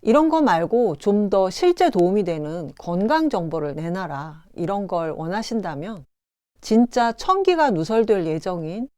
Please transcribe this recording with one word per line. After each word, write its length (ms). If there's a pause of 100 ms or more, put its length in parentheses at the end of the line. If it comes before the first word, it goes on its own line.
"이런 260
거 120
말고 560
좀 320
더 220
실제 400
도움이 320
되는 560
건강 500
정보를 460
내놔라." 720 (100)
이런 320
걸 240
원하신다면 960 (540)
진짜 520
천기가 600
누설될 520
예정인 720